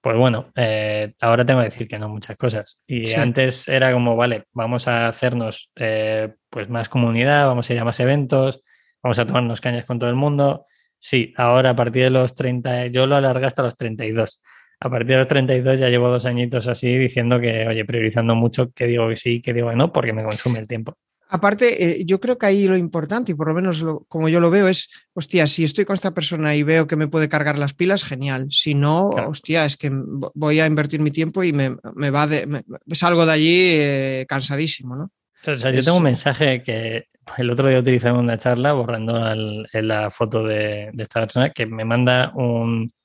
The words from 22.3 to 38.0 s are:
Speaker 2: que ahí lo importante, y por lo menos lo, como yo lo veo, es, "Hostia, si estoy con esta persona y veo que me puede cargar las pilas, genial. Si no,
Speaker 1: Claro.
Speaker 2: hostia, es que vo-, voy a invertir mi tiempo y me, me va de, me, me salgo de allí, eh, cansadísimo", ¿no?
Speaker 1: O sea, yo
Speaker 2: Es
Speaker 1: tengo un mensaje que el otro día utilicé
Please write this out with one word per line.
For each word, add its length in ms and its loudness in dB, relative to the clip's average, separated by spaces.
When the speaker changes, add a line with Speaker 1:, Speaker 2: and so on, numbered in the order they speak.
Speaker 2:
que 80 0
ahí 220 4
lo 80 4
importante, 560 -4
y 20 -2
por 140 -4
lo 60 0
menos 260 -2
lo, 280 -4
como 200 -2
yo 120 4
lo 100 4
veo, 180 4
es, 220 0
"Hostia, 320 0
si 180 0
estoy 220 0
con 80 -2
esta 180 -4
persona 420 -2
y 100 2
veo 220 4
que 100 -2
me 120 0
puede 220 0
cargar 280 0
las 140 -2
pilas, 320 0
genial. 460 -6
Si 240 0
no, 360 2
Speaker 1:
Claro. 200 -4
Speaker 2:
hostia, 340 -2
es 140 -2
que 120 -4
vo-, 440 -8
voy 260 0
a 60 4
invertir 340 0
mi 100 0
tiempo 340 -4
y 80 0
me, 240 -2
me 160 -4
va 160 2
de, 200 -2
me, 160 -6
me 100 -10
salgo 320 4
de 60 4
allí, 360 4
eh, 480 -2
cansadísimo", 680 -4
¿no? 160 -12
Speaker 1:
O 100 -4
sea, 140 -2
yo 80 2
Speaker 2:
Es 80 0
Speaker 1:
tengo 120 4
un 60 4
mensaje 580 2
que 440 -6
el 120 0
otro 180 2
día 100 4
utilicé 300 2